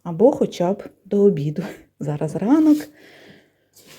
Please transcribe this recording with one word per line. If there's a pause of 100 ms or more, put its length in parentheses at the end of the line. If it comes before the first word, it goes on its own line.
або
хоча
б (220)
до
обіду. (360)
Зараз
ранок. (1200)